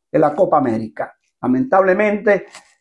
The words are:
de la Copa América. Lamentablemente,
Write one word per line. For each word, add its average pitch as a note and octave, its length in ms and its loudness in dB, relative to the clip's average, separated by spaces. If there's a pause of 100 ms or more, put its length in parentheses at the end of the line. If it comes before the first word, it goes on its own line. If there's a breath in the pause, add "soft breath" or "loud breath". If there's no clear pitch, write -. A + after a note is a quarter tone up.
(120)
de D3+ 60 0
la D3+ 160 0
Copa E3+ 240 2
América. A2+ 580 -4 (240)
Lamentablemente, F#3+ 1040 0 (340 loud breath)